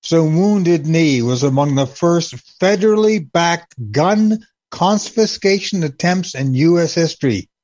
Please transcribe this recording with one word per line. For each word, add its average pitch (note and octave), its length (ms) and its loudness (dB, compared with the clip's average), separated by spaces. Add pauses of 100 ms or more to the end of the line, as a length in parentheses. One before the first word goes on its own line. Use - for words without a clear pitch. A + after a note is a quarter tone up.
So E3 200 2
Wounded E3+ 600 2
Knee D#3 360 2
was B2 220 -2
among C#3+ 320 0
the C#3 120 0
first E3+ 480 -2 (260)
federally G#3+ 580 2 (100)
backed E3+ 440 -2 (180)
gun G#3+ 540 0 (260)
confiscation G3+ 1120 -2
attempts F3 520 -4
in C3+ 180 -2
U E3 260 2
S E3 140 -2
history. C#3+ 560 -2 (140)